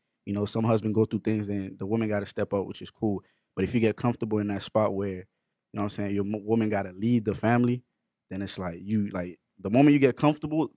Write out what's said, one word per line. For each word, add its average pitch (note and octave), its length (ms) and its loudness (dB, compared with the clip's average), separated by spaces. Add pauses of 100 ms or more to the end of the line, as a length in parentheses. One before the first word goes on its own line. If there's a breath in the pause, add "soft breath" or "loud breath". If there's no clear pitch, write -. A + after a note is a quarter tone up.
(260)
You G2+ 80 -4
know, G#2 120 0
some A2 180 -2
husband A2 320 2
go A2 100 4
through G#2 160 -4
things, G#2+ 260 -2
then G2+ 300 -6
the G2+ 80 -8
woman A2 240 -2
gotta G2+ 160 -2
step - 280 -4
up, G2 140 -2
which - 140 -14
is - 80 -14
cool. G2+ 340 -4 (320)
But F#2 80 0
if F#2 100 -2
you A#2+ 60 2
get A2 160 2
comfortable A2 440 -2
in G#2 80 -2
that G2+ 140 -4
spot G#2 320 0
where, G2 160 -4
you F#2 60 -6 (580)
know G#2 80 -6
what - 20 -2
I'm G#2 60 -4
saying, G2+ 260 -4
your G2+ 100 0
mo-, G#2 180 -4
woman A2 260 2
gotta G2 220 -2
lead A2 340 0
the G#2 100 0
family, A#2+ 480 2 (460)
then F#2+ 120 -8
it's G2 180 -6
like, F2 220 -8
you, G#2 280 0
like, F2+ 300 -8 (200)
the F#2+ 100 -4
moment C#3+ 240 8
you C#3+ 60 6
get C3 180 6
comfortable, D3+ 600 0